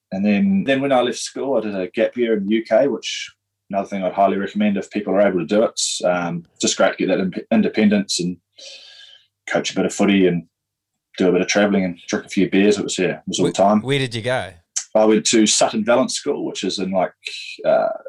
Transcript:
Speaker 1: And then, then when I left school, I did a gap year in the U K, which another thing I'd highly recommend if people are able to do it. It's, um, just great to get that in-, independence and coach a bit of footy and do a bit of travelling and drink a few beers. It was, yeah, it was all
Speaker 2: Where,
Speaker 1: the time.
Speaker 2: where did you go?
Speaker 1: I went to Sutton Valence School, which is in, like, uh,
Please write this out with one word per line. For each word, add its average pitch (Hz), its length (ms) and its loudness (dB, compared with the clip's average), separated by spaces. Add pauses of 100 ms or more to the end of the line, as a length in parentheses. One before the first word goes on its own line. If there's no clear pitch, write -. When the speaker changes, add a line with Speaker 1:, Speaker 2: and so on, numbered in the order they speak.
(100)
Speaker 1:
And 98 160 -4
then, 98 380 2
then 135 180 0
when 139 100 0
I 127 80 4
left 123 180 -2
school, 131 380 -4
I 113 40 0
did 107 140 -6
a 92 140 -4
gap 110 280 -2
year 113 200 2
in 98 100 -2
the 104 100 0
U 113 80 0
K, 113 240 2
which - 440 -8 (380)
another 98 180 -4
thing 98 140 -8
I'd 90 100 -2
highly 98 240 2
recommend 101 400 0
if - 140 -6
people 104 240 -4
are 98 80 4
able 98 160 2
to 82 80 -4
do 104 160 2
it. - 80 0
It's, - 340 -6
um, 87 400 -2 (160)
just - 160 -2
great 95 160 2
to - 140 -4
get - 20 0
that - 120 0
in-, 95 140 -4 (160)
independence 104 720 2
and 90 160 -4 (1120)
coach - 240 -4
a - 20 -8
bit 95 120 0
of - 80 -6
footy 98 320 4
and 87 200 0 (720)
do 92 120 2
a 90 40 2
bit 92 80 2
of 92 60 -2
travelling 101 380 2
and 87 140 -6 (100)
drink - 180 -4
a - 40 -20
few 92 200 0
beers. 101 280 4
It - 60 -4
was, - 140 -6
yeah, 92 80 2 (120)
it - 80 -20
was 92 120 -6
all 190 60 2
Speaker 2:
Where, - 80 0
Speaker 1:
the - 40 -8
time. 185 240 4
Speaker 2:
where 135 180 -2
did 127 160 -4
you 113 80 -6
go? 113 280 -4 (440)
Speaker 1:
I 107 120 6
went 110 200 4
to 110 200 4
Sutton 110 380 2
Valence 120 300 2
School, - 300 -4
which - 200 -6
is 92 140 -4
in, 92 120 -4
like, 92 220 -2 (520)
uh, - 240 2 (200)